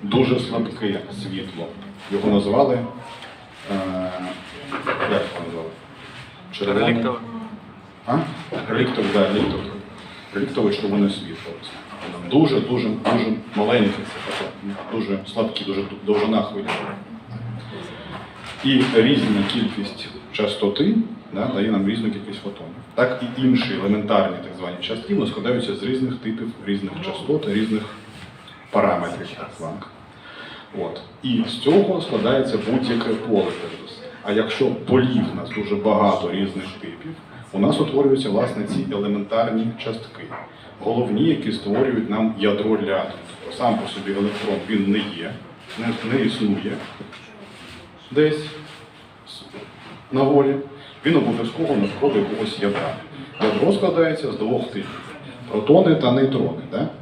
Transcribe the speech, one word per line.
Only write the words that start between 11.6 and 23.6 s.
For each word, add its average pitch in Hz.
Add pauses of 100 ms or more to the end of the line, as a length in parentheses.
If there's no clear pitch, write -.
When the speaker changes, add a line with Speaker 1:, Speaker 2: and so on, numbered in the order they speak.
Speaker 1:
Воно -
дуже, 135
дуже, 123
дуже 117 (220)
маленьке, 104
це -
таке, - (160)
дуже 101 (140)
слабкі, 107
дуже 98 (220)
довжина 104
хвилі. 101 (2000)
І 135 (120)
різна 110 (100)
кількість 107 (240)
частоти, 202 (380)
да, 101
дає 104
нам 98
різну 110
кількість 98
фотонів. - (220)
Так 123
і 123
інші 120